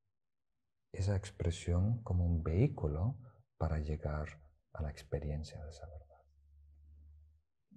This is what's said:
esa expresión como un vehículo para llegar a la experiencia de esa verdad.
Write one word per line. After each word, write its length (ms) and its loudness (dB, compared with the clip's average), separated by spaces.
esa 240 2
expresión 840 2
como 220 2
un 180 4
vehículo 760 2
para 200 2
llegar 640 -4
a 100 -6
la 80 -4
experiencia 720 -4
de 80 -10
esa 160 -14
verdad. 360 -18